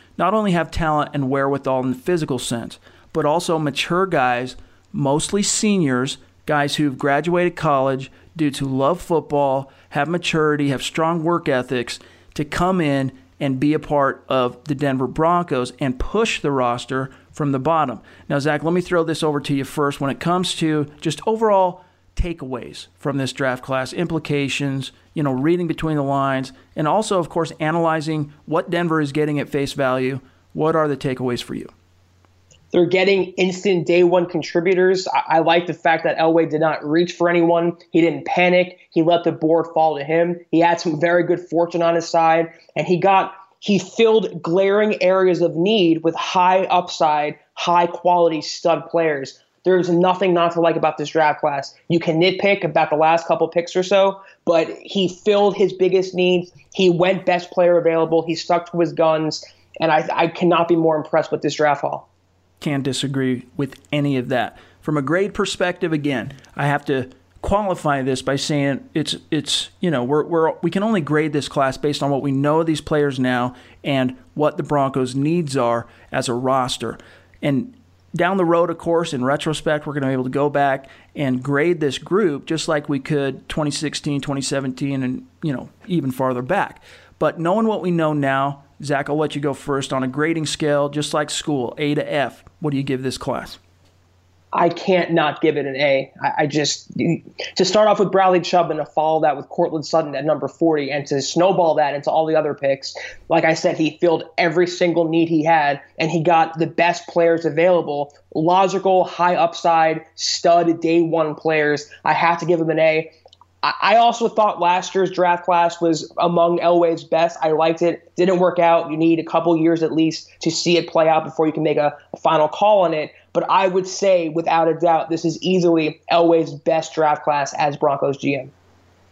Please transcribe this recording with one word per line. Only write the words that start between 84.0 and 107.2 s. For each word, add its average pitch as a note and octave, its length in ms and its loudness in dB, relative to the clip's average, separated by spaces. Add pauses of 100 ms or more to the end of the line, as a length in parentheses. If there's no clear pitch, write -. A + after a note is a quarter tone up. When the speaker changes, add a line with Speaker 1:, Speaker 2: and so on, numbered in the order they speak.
Speaker 1:
twenty C#3 200 -6
seventeen, C3+ 640 -4
and, B2+ 220 -6 (160)
you D#3 100 -2
know, - 160 -10 (180)
even D#3 240 -2
farther B2+ 320 -2
back. D#3+ 400 -4 (380)
But D3+ 180 0
knowing G3 300 0
what G#3+ 140 -2
we F#3 80 -2
know D#3+ 240 0
now, C#3 500 -2 (180)
Zach, C#3+ 280 -4
I'll D3 80 -2
let D3 160 -2
you D3 60 -6
go C#3+ 140 -2
first C3+ 380 -6
on C3 100 -2
a C3 60 -4
grading D3+ 380 -2
scale, D3 420 -2
just D3 240 -6
like D3+ 180 -2
school, C3+ 480 -4
A D3 160 0
to D3 180 -4
F. C3+ 320 -4 (160)
What D#3 100 -4
do C#3 60 -2
you C3+ 60 -2
give C3 200 -4
this B2+ 160 -4
class? - 400 -8 (920)
Speaker 2:
I E3 200 2
can't F3 400 0
not D#3 320 0
give D3+ 160 2
it C#3 80 -4
an C3+ 100 -6
A. C3+ 340 0 (120)
I, C#3 160 -2
I D#3 80 2
just, C#3+ 500 -4
to - 720 -2
start G#3+ 200 4
off G3+ 120 4
with G3+ 120 2
Bradley F#3 300 4
Chubb E3 300 0
and D3+ 80 -4
to D3 80 -6
follow D#3 340 0
that D3+ 160 2
with C#3 140 -12
Cortland D#3+ 340 -2
Sutton D3+ 300 0
at C3+ 100 -4
number D3+ 240 0
forty D3+ 420 0
and C#3+ 180 -4
to C#3 120 0
snowball F3 540 2
that C#3+ 200 2
into C#3+ 160 -4
all D#3 140 2
the D#3 100 0
other D3+ 200 0
picks, C3+ 400 -4 (340)
like D#3+ 160 2
I D#3+ 80 4
said, D#3+ 240 -2
he D3+ 240 -2
filled D#3+ 240 2 (140)
every F3 280 2
single E3+ 400 0
need E3 220 2
he D#3+ 160 0
had, D3 380 2 (160)
and D#3 120 -2
he E3 120 0
got E3 360 2
the E3 80 0
best E3+ 420 -2
players E3 360 2